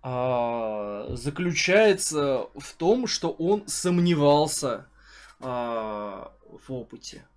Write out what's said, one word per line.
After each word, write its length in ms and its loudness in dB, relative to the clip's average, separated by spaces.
а, 1080 -2
заключается 1400 2
в 220 -14
том, 280 2
что 240 -2
он 360 0
сомневался, 1200 2
а, 920 -6
в 60 -10
опыте. 540 -12